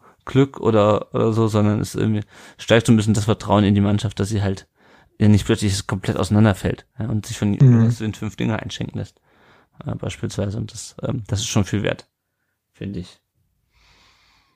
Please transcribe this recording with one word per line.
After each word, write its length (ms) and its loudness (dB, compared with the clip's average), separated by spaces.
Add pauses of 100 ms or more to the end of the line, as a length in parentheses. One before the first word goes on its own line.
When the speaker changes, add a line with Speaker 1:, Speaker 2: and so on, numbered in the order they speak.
(260)
Speaker 1:
Glück 340 0
oder, 540 2
oder 200 0
so, 140 2
sondern 320 2
es 160 -6
irgendwie 260 0 (360)
steigt 300 2
so 60 8
ein 20 6
bisschen 180 2
das 120 0
Vertrauen 380 0
in 120 4
die 60 2
Mannschaft, 380 -2
dass 100 -2
sie 120 -2
halt 260 -6 (520)
ja 80 4
nicht 180 6
plötzlich 280 0
es 120 -6
komplett 320 -6
auseinanderfällt, 720 2 (100)
ja, 120 -8
und 160 -4
sich 120 -10
von 140 0
Speaker 2:
Mhm. 80 -2
Speaker 1:
Jonas 400 6
Wind 180 -6
fünf 180 -10
Dinger 260 -4
einschenken 360 -10
lässt, 220 -12 (640)
äh, 100 -6
beispielsweise. 640 -8
Und 140 -8
das, 300 -18
ähm, 260 -6
das 120 -4
ist 80 -6
schon 180 0
viel 180 -4
wert, 240 -10 (640)
finde 280 -12
ich. 200 -18 (1400)